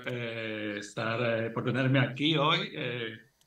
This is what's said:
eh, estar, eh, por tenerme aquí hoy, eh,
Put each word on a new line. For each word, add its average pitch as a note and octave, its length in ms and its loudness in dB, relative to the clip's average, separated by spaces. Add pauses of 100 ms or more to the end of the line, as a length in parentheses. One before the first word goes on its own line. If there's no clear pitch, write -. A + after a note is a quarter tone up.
eh, A2 720 -4
estar, A2+ 420 -2 (240)
eh, A2+ 60 -2
por A2+ 140 -2
tenerme C3 360 4
aquí C#3+ 380 2
hoy, E3+ 360 2
eh, A#2+ 440 -6 (280)